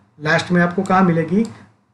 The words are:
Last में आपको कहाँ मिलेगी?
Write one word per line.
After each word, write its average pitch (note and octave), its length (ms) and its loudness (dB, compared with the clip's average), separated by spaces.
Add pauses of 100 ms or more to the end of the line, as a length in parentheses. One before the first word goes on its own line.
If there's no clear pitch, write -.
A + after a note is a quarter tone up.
(200)
Last D#3+ 320 -2
में F3 100 4
आपको F3 220 0
कहाँ F#3 200 2
मिलेगी? E3+ 400 0 (500)